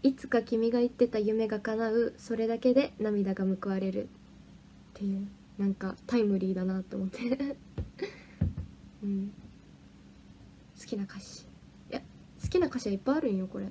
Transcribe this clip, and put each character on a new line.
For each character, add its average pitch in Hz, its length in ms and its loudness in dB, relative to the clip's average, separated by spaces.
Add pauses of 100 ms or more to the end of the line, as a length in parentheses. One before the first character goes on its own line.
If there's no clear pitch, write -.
「い 269 120 6
つ - 140 -12
か 233 140 4
君 226 280 2
が 240 100 2
言 247 80 4
っ - 20 0
て - 180 6
た 226 100 -2
夢 220 280 2
が 214 140 -2
叶 220 300 0
う、 226 280 2
そ - 160 -4
れ 226 120 0
だ 226 120 0
け 247 160 6
で 277 240 4
涙 202 360 2
が 196 100 -2
報 190 260 0
わ 190 80 0
れ 190 140 0
る」 202 120 -2
っ - 20 -10 (880)
て 202 100 -8
い 196 120 0
う、 202 120 -6 (300)
な 202 80 2
ん 196 80 2
か 190 220 -6 (100)
タ 247 120 2
イ 220 60 6
ム 196 140 4
リ 190 140 0
ー - 20 0
だ 185 100 -2
な 190 160 0
っ - 20 -8
て 196 140 -8
思 190 100 -2
っ - 20 -2
て。 269 480 -2 (600)
<laughs> - 880 -6
う - 20 -2
ん。 196 260 -2 (1500)
好 - 80 -14
き 220 100 -4
な 202 80 -2
歌 196 160 -12
詞。 - 240 -16 (460)
い - 40 -10
や、 - 60 -6 (420)
好 - 60 -2
き 370 100 2
な 339 100 4
歌 254 100 -4
詞 220 100 -4
は 196 60 2
い - 20 -2
っ 196 40 -4
ぱ 269 140 2
い - 20 4
あ 320 40 2
る 262 120 2
ん 196 40 2
よ、 185 100 -2
こ - 120 -8
れ。 196 120 -6